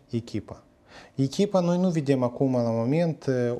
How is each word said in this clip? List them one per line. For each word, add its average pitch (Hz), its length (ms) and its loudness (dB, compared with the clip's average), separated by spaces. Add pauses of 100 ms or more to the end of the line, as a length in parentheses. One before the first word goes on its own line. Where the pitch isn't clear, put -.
echipa. - 560 -8 (500)
Echipa, 190 440 0
noi 175 180 2
nu 185 120 2
vedem 139 340 2
acum, 127 280 0
la 120 200 2
moment, 147 540 0 (340)